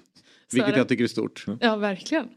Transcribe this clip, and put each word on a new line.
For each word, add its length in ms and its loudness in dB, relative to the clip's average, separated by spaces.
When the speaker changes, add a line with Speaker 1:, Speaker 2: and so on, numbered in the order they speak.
Speaker 1:
Så 40 -6
Speaker 2:
Vilket 140 4
Speaker 1:
är 40 2
det. 60 4
Speaker 2:
jag 80 2
tycker 160 2
är 40 4
stort. 400 -6
Speaker 3:
Ja. 140 -4
Speaker 1:
Ja, 140 4
verkligen, 500 -2